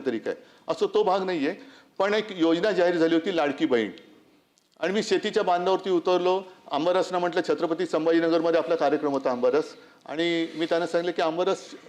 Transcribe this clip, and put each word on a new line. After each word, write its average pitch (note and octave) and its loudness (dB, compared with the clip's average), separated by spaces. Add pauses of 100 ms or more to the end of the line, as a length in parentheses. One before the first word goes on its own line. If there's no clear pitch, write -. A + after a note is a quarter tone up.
तरी A#2 -2
काय?" G#2 -6 (320)
असं D#3+ -2
तो G#3+ 4
भाग F#3+ 2
नाहीये. F3 -2 (420)
पण G3+ 0
एक G#3+ 0
योजना E3+ 2
जाहीर F3 2
झाली E3 2
होती, E3+ -2
लाडकी D3 0
बहीण, A2+ 0 (880)
आणि F3+ -2
मी G#3+ 0
शेतीच्या G3+ 0
बांधावरती F#3 0
उतरलो. F3+ 2 (280)
आंबारसना F3 0
म्हटलं, F3 0
छत्रपती E3 0
संभाजीनगरमध्ये E3 2
आपला E3 0
कार्यक्रम D3 0
होता C3+ -2
आंबारस, B2 2 (420)
आणि E3 -2
मी D#3+ -2
त्यांना E3+ 0
सांगितलं E3+ -2
की, F3+ -4
"आंबारस, F3 -2 (180)